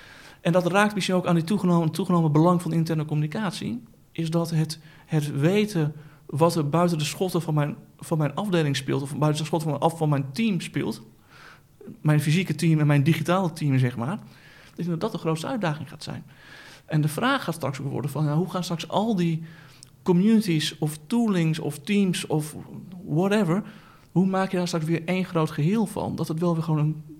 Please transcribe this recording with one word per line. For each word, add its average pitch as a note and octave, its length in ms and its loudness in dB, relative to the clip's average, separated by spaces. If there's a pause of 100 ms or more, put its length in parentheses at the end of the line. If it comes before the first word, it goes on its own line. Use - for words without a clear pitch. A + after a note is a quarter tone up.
(400)
En E3+ 120 0
dat F3 140 4
raakt G#3 280 2
misschien F#3 220 0
ook F3+ 100 0
aan F3 80 4
die D#3+ 100 2
toegenomen, E3+ 460 2
toegenomen E3 420 2
belang E3+ 300 4
van E3 100 -4
interne D#3+ 320 0
communicatie, E3 800 -4 (300)
is E3 180 -4
dat E3 200 0
het, D#3 280 0 (280)
het D3 340 -2
weten E3+ 540 2 (320)
wat E3 300 2
er D3 120 0
buiten E3+ 300 2
de D3+ 60 -2
schotten F3+ 380 -2
van D3+ 120 -2
mijn, D3 220 0 (220)
van - 200 -4
mijn D3 160 0
afdeling E3 420 0
speelt, C3+ 260 -2
of C#3+ 160 -8
buiten D3+ 220 2
de D#3 60 -4
schotten D#3+ 240 -2
van, C3+ 100 -2
af, D#3+ 180 0
van D#3 100 2
mijn C3+ 240 0
team G#3 280 0
speelt, - 420 -4 (1000)
mijn D3+ 200 2
fysieke D3+ 340 0
team D#3+ 260 2
en D3+ 60 4
mijn C#3+ 160 4
digitale E3 500 2
team, C#3 260 0
zeg B2+ 180 2
maar, C#3 220 -4 (520)
ik - 60 -20
denk F3 120 -6
dat E3 120 -4
dat A3+ 120 -2
de E3+ 60 -8
grootste D#3+ 280 -2
uitdaging E3+ 420 -4
gaat - 140 -18
zijn. - 220 -12 (600)
En D#3 160 0
de D3+ 80 2
vraag B3+ 360 -2
gaat E3 100 -4
straks C3 260 -6
ook C3+ 100 -6
worden B2+ 200 -4
van, D#3 140 -4
ja, D3 120 -2
hoe F#3 140 0
gaan F3+ 140 -4
straks E3 240 -6
al G#3+ 280 0
die E3 260 0 (600)
communities F#3 760 2
of D3+ 280 -4
toolings F#3 520 0
of D3 200 -6
teams G3+ 480 0
of D3+ 300 -2 (480)
whatever G3 580 2 (520)
hoe F#3 120 4
maak F#3+ 240 0
je F#3+ 60 -2
daar F3+ 100 0
straks E3 180 -2
weer E3 200 0
één F3+ 200 -2
groot D#3+ 260 0
geheel F3+ 360 2
van? - 300 -4
Dat - 120 -4
het D#3+ 100 -4
wel E3+ 160 2
weer D#3+ 80 -2
gewoon D#3 180 0
een D3+ 240 -2 (160)